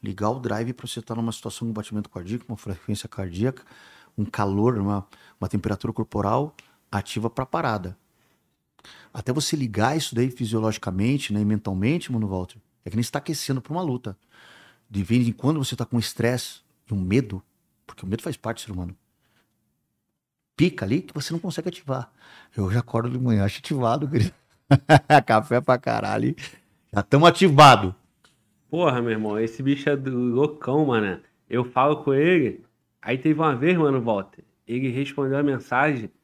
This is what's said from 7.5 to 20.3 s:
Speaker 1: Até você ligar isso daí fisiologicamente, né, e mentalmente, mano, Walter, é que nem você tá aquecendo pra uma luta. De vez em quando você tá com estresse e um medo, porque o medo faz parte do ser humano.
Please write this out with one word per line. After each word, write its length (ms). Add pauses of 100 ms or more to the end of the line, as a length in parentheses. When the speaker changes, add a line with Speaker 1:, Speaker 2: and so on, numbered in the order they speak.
Speaker 1:
Até 200
você 240
ligar 400
isso 180
daí 160
fisiologicamente, 1040
né, 80
e 60
mentalmente, 680
mano, 160
Walter, 300 (260)
é 60
que 60
nem 60
você 80
tá 80
aquecendo 440
pra 100
uma 80
luta. 340 (760)
De 140
vez 240
em 60
quando 320
você 100
tá 120
com 120
estresse 640 (300)
e 20
um 80
medo, 420 (440)
porque 180
o 20
medo 160
faz 140
parte 220
do 80
ser 60
humano. 220 (1600)